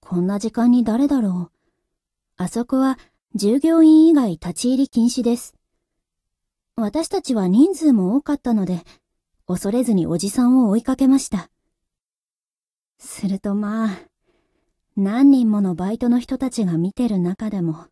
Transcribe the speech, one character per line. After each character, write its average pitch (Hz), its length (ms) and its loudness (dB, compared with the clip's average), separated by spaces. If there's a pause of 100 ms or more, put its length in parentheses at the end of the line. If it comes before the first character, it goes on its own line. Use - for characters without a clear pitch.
こ - 160 -8
ん 175 100 -2
な 202 120 -4
時 214 120 -6
間 240 200 0
に 240 140 4
誰 226 220 0
だ 277 140 0
ろ 180 300 -4
う。 - 20 -20 (840)
あ 180 120 -8
そ 233 180 -6
こ 262 120 -2
は 262 200 0 (360)
従 214 260 0
業 330 220 2
員 311 260 8
以 339 40 6
外 247 200 2
立 180 220 -10
ち - 160 -10
入 262 60 0
り 269 120 0
禁 233 180 0
止 240 160 -2
で 233 140 0
す。 - 180 -16 (1200)
私 240 320 -4
た 381 140 -4
ち 262 120 -4
は 190 140 0
人 285 260 4
数 302 180 2
も 196 240 2
多 285 60 0
か 294 120 -4
っ 285 40 -6
た 240 160 -2
の 202 100 0
で、 175 200 -6 (640)
恐 190 240 -4
れ 247 100 0
ず 233 120 0
に 170 120 0
お 165 100 -4
じ 196 140 -4
さ 247 140 0
ん 254 140 4
を 240 100 2
追 196 80 0
い 233 80 -2
か 262 100 -2
け 269 140 2
ま 269 100 4
し - 100 -4
た。 - 220 -8 (1500)
す - 300 -10
る 190 120 -4
と 202 160 -6
ま 214 360 -4
あ、 180 60 -12 (960)
何 220 340 2
人 254 200 4
も 208 100 0
の 185 140 0
バ 180 180 -6
イ 233 60 -8
ト 247 100 -2
の 240 120 2
人 262 180 -8
た 262 120 -6
ち 226 140 -4
が 165 140 -2
見 180 140 -2
て 240 160 -4
る 208 100 -2
中 185 320 -4
で 196 120 -6
も 160 300 -6